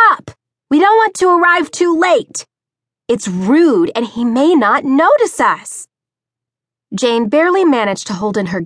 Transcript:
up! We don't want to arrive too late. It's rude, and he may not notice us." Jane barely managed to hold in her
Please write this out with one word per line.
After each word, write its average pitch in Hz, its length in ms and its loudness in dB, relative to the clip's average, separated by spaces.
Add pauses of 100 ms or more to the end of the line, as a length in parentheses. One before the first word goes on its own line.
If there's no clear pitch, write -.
(120)
up! - 200 -8 (380)
We 294 100 2
don't 415 180 4
want 427 180 0
to 370 140 0
arrive 349 400 2
too 349 280 -2
late. - 480 -2 (600)
It's 233 200 -4
rude, 196 680 2
and 233 100 -4
he 233 200 -6
may 269 300 2
not 226 300 0
notice 349 540 2
us." - 480 -4 (1080)
Jane 240 340 -2
barely 359 360 2
managed 220 420 -2
to 214 60 -8
hold 202 240 -6
in 196 100 -4
her 180 180 -6